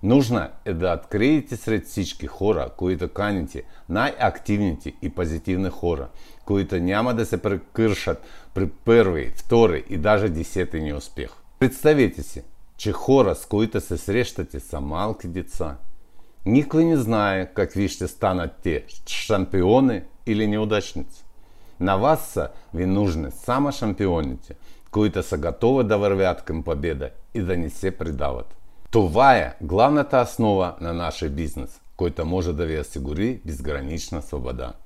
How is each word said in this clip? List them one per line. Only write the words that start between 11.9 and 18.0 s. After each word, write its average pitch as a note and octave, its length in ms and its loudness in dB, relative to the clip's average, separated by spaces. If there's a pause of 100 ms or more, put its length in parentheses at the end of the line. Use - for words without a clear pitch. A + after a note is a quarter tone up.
си, - 180 -10 (360)
че G#2+ 140 -2
хора, A#2+ 440 4
с - 100 -14
които G#2 360 0
се - 160 -4
срещате, G2 600 -2
са C#2+ 220 -8
малки F2+ 460 -4
деца. E2 480 -4 (680)
Никой D3+ 400 4
не E3 120 4
знае G#2 560 0
какви G2 340 0
ще F2+ 200 -4